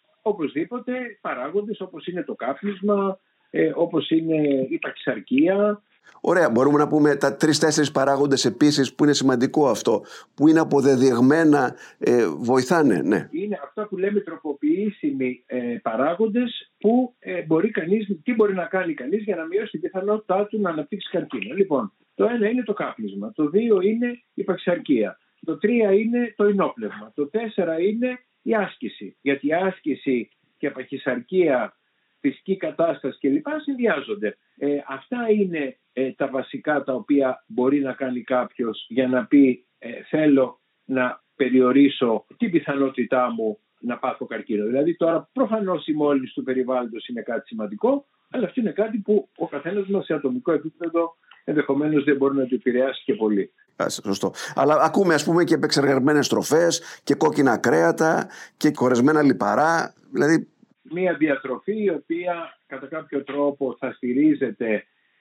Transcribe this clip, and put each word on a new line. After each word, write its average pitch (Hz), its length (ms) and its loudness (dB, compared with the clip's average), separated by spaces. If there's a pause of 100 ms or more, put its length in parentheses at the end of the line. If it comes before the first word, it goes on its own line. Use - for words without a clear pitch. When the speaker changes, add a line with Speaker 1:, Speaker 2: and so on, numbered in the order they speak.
(220)
Speaker 1:
οπωσδήποτε, 175 720 -4 (280)
παράγοντες 165 600 -6
όπως 180 260 -14
είναι 175 160 -6
το - 120 -8
κάπνισμα, 196 840 -2 (320)
ε, 160 240 0
όπως 165 360 -2
είναι 156 580 0
η 330 100 -4
παχυσαρκία. 175 1040 0 (380)
Speaker 2:
Ωραία, 170 300 2
μπορούμε 139 280 4
να 151 100 2
πούμε 151 280 4
τα 139 200 0
τρεις-τέσσερις 151 540 2
παράγοντες 135 540 2
επίσης 139 500 2
που 156 100 0
είναι 147 80 6
σημαντικό 131 560 2
αυτό, 110 340 0 (320)
που 147 140 6
είναι 160 120 6
αποδεδειγμένα, 135 1160 4 (240)
ε, 120 280 4
βοηθάνε, 123 760 2
ναι. 90 280 0
Speaker 1:
Είναι 196 340 -6
αυτά 208 220 -10
που 190 100 -10
λέμε 196 240 -2
τροποποιήσιμοι, 151 1300 -4
ε, 120 360 -6
παράγοντες 190 960 -2
που, 240 400 2
ε, 180 240 -8
μπορεί 160 280 2
κανείς, 202 360 -2 (160)
τι 247 120 -2
μπορεί 208 200 2
να 180 100 -4
κάνει 175 300 -2
κανείς 143 280 -4
για 202 140 -4
να 165 80 -8
μειώσει 196 260 -4
την 156 100 -10
πιθανότητά 196 640 -2
του 214 140 -6
να 190 100 0
αναπτύξει 156 400 -8
καρκίνο. 160 440 -6
Λοιπόν, 151 380 0 (220)
το 190 100 0
ένα 220 240 0
είναι 247 140 0
το 214 100 -4
κάπνισμα, 107 600 -8
το 151 160 -2
δύο 208 320 2
είναι 233 420 -2 (120)
η 190 100 -6
παχυσαρκία, 151 760 -2 (260)
το 160 140 -6
τρία 214 340 2
είναι 226 440 0
το 214 80 2
ενόπνευμα, 120 720 -2
το 147 120 -4
τέσσερα 190 540 -4
είναι 233 380 -2 (240)
η 220 120 -2
άσκηση. 165 680 -6
Γιατί 139 260 -2
η 147 80 -2
άσκηση 139 760 -2 (280)
και - 80 -6
η 139 40 -4
παχυσαρκία, 127 1040 -2 (440)
φυσική - 360 -4
κατάσταση 160 640 -4
κλπ. - 280 0 (160)
συνδυάζονται. 135 760 -2 (220)
Ε, 139 100 -2 (200)
αυτά 233 420 -4
είναι, 170 460 0 (160)
ε, 131 180 -2
τα 139 160 -4
βασικά 135 580 -4
τα 131 100 -4
οποία 135 520 0
μπορεί 127 340 0
να 135 120 -4
κάνει 127 280 -6
κάποιος 117 680 -4
για 127 200 -2
να 127 180 0
πει, 139 380 6 (140)
ε, - 100 -16 (200)
«Θέλω 139 520 2 (240)
να 127 380 -2 (140)
περιορίσω 127 880 4 (120)
την 233 140 -2
πιθανότητά 131 800 0
μου 110 280 -4 (220)
να 117 180 -6
πάθω 127 280 -6
καρκίνο». 107 400 -4
Δηλαδή 143 300 0
τώρα 165 360 0
προφανώς 202 540 -2
η 156 60 -2
μόλυνση 143 420 0
του 139 80 -8
περιβάλλοντος 123 640 -4
είναι 120 120 -8
κάτι 113 260 -8
σημαντικό, 214 600 -4 (240)
αλλά 240 160 -4
αυτό - 140 -6
είναι 214 100 -2
κάτι 214 280 -4
που 202 380 0
ο 165 120 -6
καθένας 190 380 -6
μας 190 180 -2
σε 165 100 -4
ατομικό 135 380 -2
επίπεδο 165 640 -4 (280)
ενδεχομένως 147 600 0
δεν 143 120 2
μπορεί 139 200 2
να 131 100 0
το 127 80 -4
επηρεάσει 127 500 -2
και 123 100 -2
πολύ. 104 380 -2 (240)
Speaker 2:
Α, - 120 -4
σωστό. 98 440 -4 (220)
Αλλά 143 280 2
ακούμε, 170 320 2
ας 143 100 0
πούμε, 170 200 2
και 156 100 2
επεξεργασμένες 143 760 2
τροφές 156 760 0
και 139 100 2
κόκκινα 139 440 2
κρέατα 160 680 2 (280)
και 156 140 2
κορεσμένα 127 520 2
λιπαρά, 139 720 2 (180)
δηλαδή 147 360 2 (420)
Speaker 1:
Μία 175 240 -2
διατροφή 143 680 -4
η 196 80 2
οποία 170 760 -6
κατά 135 200 -14
κάποιο 143 380 -8
τρόπο 139 540 -4
θα - 140 -6
στηρίζεται, 123 920 0 (360)